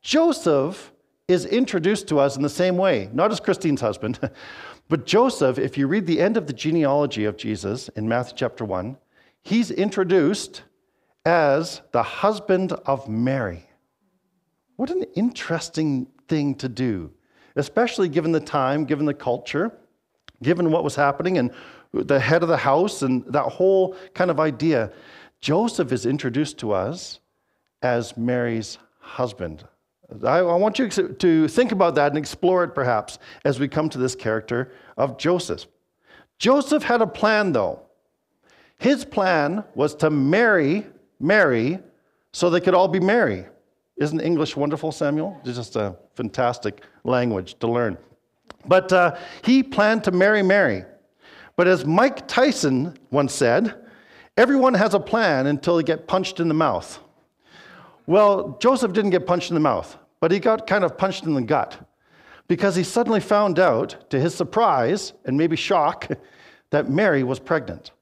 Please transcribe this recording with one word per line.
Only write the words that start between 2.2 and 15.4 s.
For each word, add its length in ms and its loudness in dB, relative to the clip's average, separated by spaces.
in 60 -4
the 60 0
same 280 0
way, 360 0
not 180 2
as 100 -4
Christine's 400 0
husband, 380 -4
<laughs> 340 -20
but 180 -2
Joseph, 520 2
if 200 -4
you 80 0
read 200 -2
the 140 0
end 160 2
of 100 -4
the 60 -8
genealogy 720 0
of 120 -4
Jesus 540 -6
in 180 -6
Matthew 280 -2
chapter 280 -6
one, 320 -6
he's 300 -2
introduced 920 0
as 580 2
the 100 0
husband 720 -2
of 220 -4
Mary. 600 -4
What 140 -6
an 140 -4
interesting 920 -4